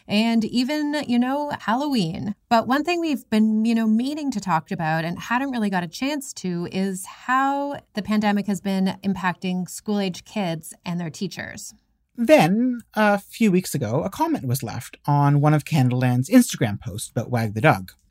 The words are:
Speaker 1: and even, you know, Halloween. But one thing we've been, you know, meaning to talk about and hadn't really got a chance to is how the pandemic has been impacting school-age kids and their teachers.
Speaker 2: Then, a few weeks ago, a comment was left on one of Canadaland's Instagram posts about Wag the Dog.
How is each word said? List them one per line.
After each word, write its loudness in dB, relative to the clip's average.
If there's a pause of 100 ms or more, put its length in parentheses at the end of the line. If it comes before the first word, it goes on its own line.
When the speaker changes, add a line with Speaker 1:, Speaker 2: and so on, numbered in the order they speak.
Speaker 1:
and 2
even, -2
you 2
know, -2
Halloween. -2 (140)
But 4
one 0
thing -2
we've -4
been, 2
you 2
know, 0
meaning 0
to -4
talk -2
about -2
and -6
hadn't -4
really -2
got -2
a -8
chance -6
to -6
is -4
how -2 (160)
the -4
pandemic 0
has -2
been -2
impacting -4
school-age -4
kids -6 (100)
and -6
their -6
teachers. -10 (480)
Speaker 2:
Then, 6 (100)
a 4
few 0
weeks 2
ago, -2
a -4
comment -2
was -2
left -10
on 4
one 4
of 0
Canadaland's 2
Instagram 4
posts -10
about -6
Wag -2
the -4
Dog. 4 (180)